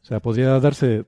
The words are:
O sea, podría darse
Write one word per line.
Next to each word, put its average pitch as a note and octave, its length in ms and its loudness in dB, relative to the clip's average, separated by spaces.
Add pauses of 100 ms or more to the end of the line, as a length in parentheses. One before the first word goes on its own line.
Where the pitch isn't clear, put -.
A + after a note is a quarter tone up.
O - 40 -20
sea, G#2+ 140 -6
podría B2+ 400 0
darse C3 460 0